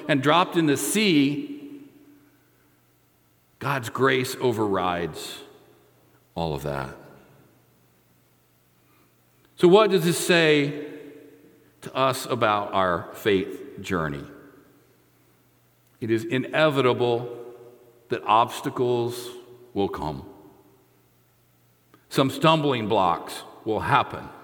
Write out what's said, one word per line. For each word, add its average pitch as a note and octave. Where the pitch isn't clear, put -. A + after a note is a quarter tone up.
and C#3+
dropped E3
in E3
the C#3+
sea, D3
God's B2+
grace B2+
overrides F#2
all E2
of C#2
that. C#2
So F3
what G3+
does F#3
this E3+
say D3+
to -
us C3
about G#2+
our F#2
faith -
journey? D#2
It A2+
is A2+
inevitable B2+
that -
obstacles A#2+
will G2
come. D#2
Some C3
stumbling C#3+
blocks F#2
will G#2+
happen. G#2+